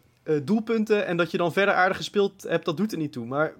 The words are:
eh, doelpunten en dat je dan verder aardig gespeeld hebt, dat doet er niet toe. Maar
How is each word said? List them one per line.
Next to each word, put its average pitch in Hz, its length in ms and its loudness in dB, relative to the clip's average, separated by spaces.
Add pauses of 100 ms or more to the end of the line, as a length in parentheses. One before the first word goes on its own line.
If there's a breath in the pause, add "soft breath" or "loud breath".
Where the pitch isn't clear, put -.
(220)
eh, 156 200 0
doelpunten 214 640 0
en 175 100 -2
dat 170 140 0
je - 60 -4
dan 175 160 0
verder 196 220 2
aardig 185 220 4
gespeeld 196 460 -2
hebt, 165 220 -2
dat 165 120 -2
doet 208 160 -2
er 175 60 -6
niet 147 140 -4
toe. 120 140 -8
Maar 143 340 -2